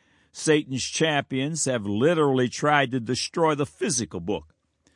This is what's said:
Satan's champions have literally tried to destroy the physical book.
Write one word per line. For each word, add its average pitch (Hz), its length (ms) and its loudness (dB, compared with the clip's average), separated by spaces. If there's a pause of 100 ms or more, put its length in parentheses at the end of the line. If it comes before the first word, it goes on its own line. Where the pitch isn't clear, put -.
(320)
Satan's 151 500 0
champions 147 840 -2
have 120 200 -2
literally 131 640 2
tried 147 420 2
to 131 80 -2
destroy 139 560 0
the 139 120 -2
physical 120 520 -4
book. 85 340 -6 (420)